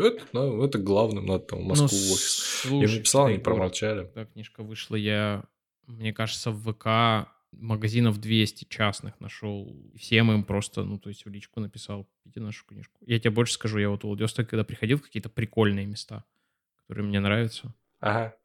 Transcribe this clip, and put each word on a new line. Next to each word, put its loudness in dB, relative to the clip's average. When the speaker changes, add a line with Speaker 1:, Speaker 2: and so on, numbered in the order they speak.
Speaker 1:
"Это, 0
ну, 0
это 0
главным 2
надо 0
там -8
в -6
Speaker 2:
Ну, -2
Speaker 1:
Москву, 6
в 0
офис". -2
Speaker 2:
слушай, 4
Speaker 1:
Я 0
написал, 4
они 2
Speaker 2:
Читай -8
город, -
Speaker 1:
промолчали. 0
Speaker 2:
когда -14
книжка -18
вышла, -8
я, 0
мне -6
кажется, -4
в -8
В -4
К 2
магазинов 2
двести 2
частных -4
нашёл. -12
И -20
всем 4
им 4
просто, -4
ну, -8
то -18
есть -16
в -16
личку -12
написал, -12
"Купите -16
нашу -12
книжку". -20
Я 2
тебе 2
больше 2
скажу, -2
я 2
вот -4
у -8
Владивостока, -2
когда 0
приходил 0
в -6
какие-то -10
прикольные 0
места, -12
которые -6
мне 0
нравятся. 0
Speaker 1:
Ага. -2